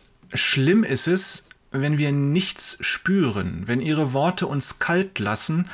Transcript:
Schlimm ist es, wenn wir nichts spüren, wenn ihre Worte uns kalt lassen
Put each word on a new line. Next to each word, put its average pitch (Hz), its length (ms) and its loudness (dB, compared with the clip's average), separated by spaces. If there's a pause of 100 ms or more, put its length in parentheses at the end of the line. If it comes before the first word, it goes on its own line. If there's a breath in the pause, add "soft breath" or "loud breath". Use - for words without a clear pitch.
(340)
Schlimm 175 500 2
ist - 240 -2
es, - 400 -2 (240)
wenn 147 260 0
wir 143 140 2
nichts 143 680 0
spüren, 101 880 0
wenn 123 140 0
ihre 151 320 0
Worte 160 340 0
uns - 320 -4
kalt 190 400 0
lassen 156 540 -2